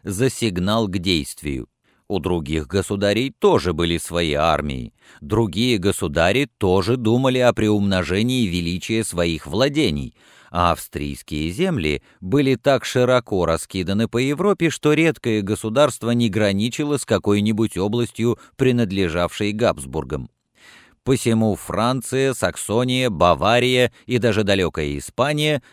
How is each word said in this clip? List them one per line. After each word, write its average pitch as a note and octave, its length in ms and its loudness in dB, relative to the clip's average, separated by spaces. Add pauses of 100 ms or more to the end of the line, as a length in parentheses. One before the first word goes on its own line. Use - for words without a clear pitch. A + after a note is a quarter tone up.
за G#2 260 -2
сигнал G#2 580 0
к F#2 100 -4
действию. D2+ 720 -2 (420)
У F#2+ 100 -2
других D#2 480 -2
государей G2+ 680 -2
тоже F#2 360 2
были E2+ 240 0
свои E2 360 -2
армии. C#2+ 600 -2 (260)
Другие A2 580 0
государи F#2 680 0 (100)
тоже F#2+ 380 2
думали B2+ 440 2
о B2 120 4
приумножении G#2 960 0
величия F2 560 -2
своих E2+ 420 -2
владений — G#2 680 -2 (340)
а F2 220 2
австрийские D2+ 800 -6
земли G2 520 -2 (200)
были C3 340 0
так C3+ 300 0
широко B2 600 0
раскиданы F#2 600 -2
по A#2 120 -2
Европе, E3 500 0
что D3+ 240 0
редкое C#3+ 480 0
государство A2 720 0
не A#2+ 180 2
граничило G#2+ 640 0
с - 80 -4
какой-нибудь G#2 760 0
областью, A2 640 -2 (160)
принадлежавшей G2 960 0
Габсбургам. C#2+ 800 -2 (720)
Посему A2+ 520 2
Франция, B2+ 800 -2
Саксония, B2 760 -2
Бавария A2+ 800 4 (140)
и A#2+ 120 0
даже G#2+ 280 2
далёкая E2 520 0
Испания D3 640 -2 (120)